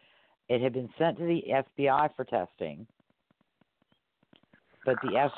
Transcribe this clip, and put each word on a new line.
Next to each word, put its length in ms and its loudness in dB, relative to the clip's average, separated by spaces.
It 100 2
had 140 0
been 240 -6
sent 200 2
to 60 -6
the 260 0
F 140 2
B 120 2
I 260 4
for 100 -6
testing, 640 -6
but 180 2
the 140 -2
F 220 2